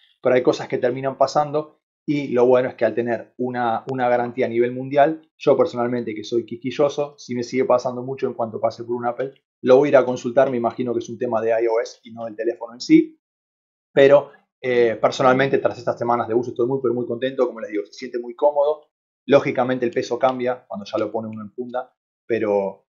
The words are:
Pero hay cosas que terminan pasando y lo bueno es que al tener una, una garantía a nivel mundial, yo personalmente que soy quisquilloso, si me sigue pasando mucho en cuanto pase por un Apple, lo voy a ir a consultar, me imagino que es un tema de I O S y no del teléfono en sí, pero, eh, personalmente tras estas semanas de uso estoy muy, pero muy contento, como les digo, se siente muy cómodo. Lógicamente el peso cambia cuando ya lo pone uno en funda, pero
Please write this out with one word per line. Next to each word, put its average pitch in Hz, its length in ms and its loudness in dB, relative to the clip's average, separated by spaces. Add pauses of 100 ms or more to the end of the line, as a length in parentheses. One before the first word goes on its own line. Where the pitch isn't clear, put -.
(220)
Pero 127 120 4
hay 127 80 4
cosas - 240 0
que 135 120 -4
terminan 131 400 -2
pasando 147 640 -2 (240)
y 143 220 -2
lo 123 180 4
bueno 127 240 4
es - 40 -16
que 117 120 0
al 107 80 -2
tener 120 420 -4
una, 123 540 -4
una 127 180 -2
garantía 120 380 0
a - 20 -8
nivel 120 240 0
mundial, 139 640 0
yo 143 220 2
personalmente 120 560 -2
que 107 100 -10
soy 117 220 -2
quisquilloso, 143 720 -4
si - 160 -10
me 123 80 -4
sigue 127 240 -2
pasando 123 360 0
mucho 135 240 -6
en 120 60 -6
cuanto 113 260 -6
pase 113 260 -2
por 117 120 -4
un 120 80 -8
Apple, 127 300 -6 (260)
lo 127 160 8
voy 147 120 6
a - 20 0
ir 139 60 8
a 123 100 6
consultar, 123 440 2
me 127 60 -4
imagino 117 380 -2
que 117 60 -2
es - 100 -10
un 117 80 -12
tema 117 240 -2
de 113 80 0
I 113 160 2
O 113 160 2
S - 200 -10
y 117 100 -20
no 117 120 -12
del 107 120 -12
teléfono 113 360 -6
en 123 80 -20
sí, - 400 4 (720)
pero, 139 380 6 (320)
eh, 120 360 2
personalmente 135 600 2
tras - 180 -2
estas 117 220 -6
semanas 120 300 -2
de 110 60 -4
uso 120 160 -2
estoy 120 160 -2
muy, 135 160 -2
pero 120 120 -2
muy 123 100 -4
contento, 123 420 -4
como 113 140 -10
les 107 100 -12
digo, 104 140 -6
se - 80 -20
siente 123 260 -12
muy 120 160 -10
cómodo. 147 520 0 (400)
Lógicamente 127 580 2
el 117 80 -4
peso 123 260 -4
cambia 127 480 -2
cuando 104 200 -12
ya - 100 -8
lo 107 160 -2
pone 110 160 -6
uno 110 140 -14
en 101 100 -16
funda, 123 420 -10 (320)
pero 104 640 -2